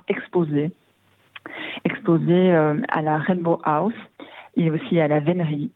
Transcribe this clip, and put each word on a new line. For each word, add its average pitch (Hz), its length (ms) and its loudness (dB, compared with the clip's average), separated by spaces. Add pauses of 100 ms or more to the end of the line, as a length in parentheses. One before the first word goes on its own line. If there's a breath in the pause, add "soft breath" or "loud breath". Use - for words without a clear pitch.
exposer 156 640 -2 (1120 loud breath)
exposé, 175 680 2
euh, 151 220 4 (140)
à 160 120 -2
la 156 160 0
Rainbow 170 460 0
House 160 300 0 (640 loud breath)
et 165 140 2
aussi 165 300 -2
à 156 80 2
la 147 120 2
Vénerie, 156 560 -2